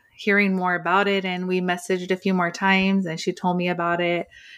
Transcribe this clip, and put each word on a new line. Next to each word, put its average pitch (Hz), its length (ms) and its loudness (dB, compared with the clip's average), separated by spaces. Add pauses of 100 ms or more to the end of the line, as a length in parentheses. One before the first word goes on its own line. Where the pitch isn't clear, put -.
(160)
hearing 202 400 2
more 180 180 0
about 175 340 0
it." 196 180 0
And 180 220 -4
we 185 140 0
messaged 180 480 -2
a 185 80 0
few 190 160 0
more 175 160 2
times 190 560 2
and 160 140 -6
she 180 140 -4
told 180 220 -2
me 175 140 -2
about 170 320 0
it. 170 260 -2 (300)